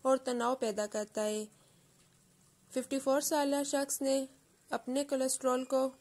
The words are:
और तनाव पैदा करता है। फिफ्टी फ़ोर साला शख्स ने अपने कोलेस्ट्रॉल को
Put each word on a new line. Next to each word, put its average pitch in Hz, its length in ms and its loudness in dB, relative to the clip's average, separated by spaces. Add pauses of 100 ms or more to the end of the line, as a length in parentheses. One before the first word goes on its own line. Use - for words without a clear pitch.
और 262 120 6
तनाव 247 380 0
पैदा 214 320 -2
करता 214 340 -4
है। 214 260 -2 (1200)
फिफ्टी 262 280 -2
फ़ोर 269 220 2
साला 285 440 2
शख्स 277 360 -2
ने 269 260 2 (440)
अपने 262 340 -2
कोलेस्ट्रॉल 262 600 0
को 262 220 0 (140)